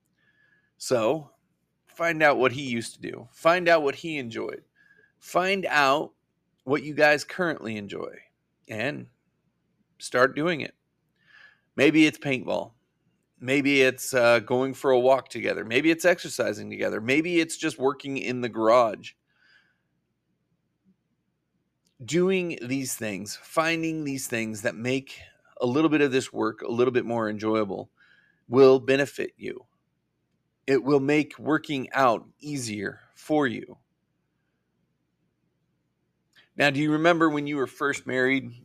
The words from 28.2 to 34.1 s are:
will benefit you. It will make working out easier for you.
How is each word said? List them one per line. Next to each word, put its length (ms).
will 320
benefit 580
you. 280
It 160
will 160
make 380
working 560
out 320
easier 640
for 320
you. 320